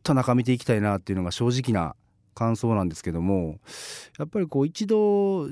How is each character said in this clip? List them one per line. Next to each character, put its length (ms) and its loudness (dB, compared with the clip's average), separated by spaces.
と 120 2
中 200 2
見 80 4
て 100 2
い 60 2
き 60 -14
た 100 2
い 60 2
な 180 2
っ 20 -12
て 120 -6
い 20 0
う 40 0
の 60 0
が 60 -2
正 180 0
直 240 0
な 220 0
感 220 0
想 180 0
な 100 2
ん 40 -2
で 80 -8
す 80 -14
け 80 -4
ど 80 -4
も、 400 0
や 60 -6
っ 40 -6
ぱ 120 -4
り 60 -2
こ 160 0
う 40 2
一 220 -4
度 640 2